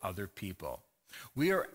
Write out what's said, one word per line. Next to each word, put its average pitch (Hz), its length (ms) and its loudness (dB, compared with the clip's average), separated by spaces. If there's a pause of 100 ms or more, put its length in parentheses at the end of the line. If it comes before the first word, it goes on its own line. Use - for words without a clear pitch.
other 95 260 -2
people. 80 540 -6 (540)
We 156 160 6
are 190 220 4